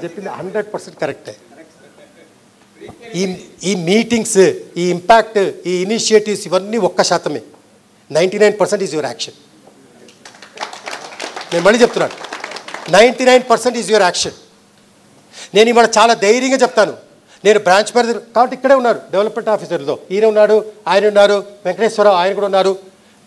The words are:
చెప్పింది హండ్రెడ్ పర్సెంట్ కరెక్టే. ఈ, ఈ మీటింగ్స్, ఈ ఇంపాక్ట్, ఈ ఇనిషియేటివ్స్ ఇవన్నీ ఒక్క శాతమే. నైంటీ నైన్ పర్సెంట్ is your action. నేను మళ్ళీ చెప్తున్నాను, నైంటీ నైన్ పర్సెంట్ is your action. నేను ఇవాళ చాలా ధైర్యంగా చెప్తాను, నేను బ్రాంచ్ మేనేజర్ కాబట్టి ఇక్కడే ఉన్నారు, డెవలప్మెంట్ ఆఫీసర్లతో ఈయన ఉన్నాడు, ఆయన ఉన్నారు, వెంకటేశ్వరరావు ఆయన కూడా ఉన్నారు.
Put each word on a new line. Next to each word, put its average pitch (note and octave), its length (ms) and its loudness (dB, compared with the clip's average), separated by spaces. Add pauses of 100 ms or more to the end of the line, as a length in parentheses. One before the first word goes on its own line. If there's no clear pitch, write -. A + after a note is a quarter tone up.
చెప్పింది F#3 240 -12
హండ్రెడ్ F#3+ 460 -10
పర్సెంట్ - 240 -14
కరెక్టే. C3 380 -10 (1800)
ఈ, F3+ 80 -4 (420)
ఈ G3 100 -2
మీటింగ్స్, G#3+ 640 0 (380)
ఈ F3 80 -4 (120)
ఇంపాక్ట్, A3 420 2 (280)
ఈ F3+ 160 -4
ఇనిషియేటివ్స్ G#3+ 640 0
ఇవన్నీ F#3+ 300 -4 (120)
ఒక్క G#3 140 -2
శాతమే. E3 400 -2 (760)
నైంటీ F#3+ 220 0
నైన్ G#3 220 4
పర్సెంట్ G3 240 -2
is D3+ 120 -8
your D3 160 -6
action. - 200 -12 (2250)
నేను E3+ 140 -2
మళ్ళీ A3+ 160 4
చెప్తున్నాను, D#3 320 -2 (760)
నైంటీ A#3+ 340 4
నైన్ B3 260 6
పర్సెంట్ A#3 280 0
is G#3+ 60 -8
your G3+ 260 2
action. E3+ 220 -6 (1200)
నేను A3 140 6
ఇవాళ A#3 200 4 (100)
చాలా A#3 160 4
ధైర్యంగా B3 420 2
చెప్తాను, G#3 380 0 (500)
నేను G#3 140 4
బ్రాంచ్ G3+ 380 2
మేనేజర్ A#3 220 0 (180)
కాబట్టి B3+ 200 0
ఇక్కడే C4+ 240 4
ఉన్నారు, A#3 200 0 (120)
డెవలప్మెంట్ G#3+ 420 -4
ఆఫీసర్లతో D3 440 -6 (120)
ఈయన G3+ 140 0
ఉన్నాడు, G#3+ 480 2 (160)
ఆయన G3+ 180 2
ఉన్నారు, G3+ 380 4 (220)
వెంకటేశ్వరరావు G#3 500 2
ఆయన F3+ 160 0
కూడా F#3+ 120 -4
ఉన్నారు. F#3+ 340 2 (480)